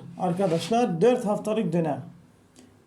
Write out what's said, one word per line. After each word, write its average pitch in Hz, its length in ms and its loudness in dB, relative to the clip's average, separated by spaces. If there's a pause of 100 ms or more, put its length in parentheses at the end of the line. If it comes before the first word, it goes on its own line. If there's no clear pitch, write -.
(180)
arkadaşlar. 180 840 0
Dört 240 240 4
haftalık 208 480 -2
dönem. 160 280 0 (840)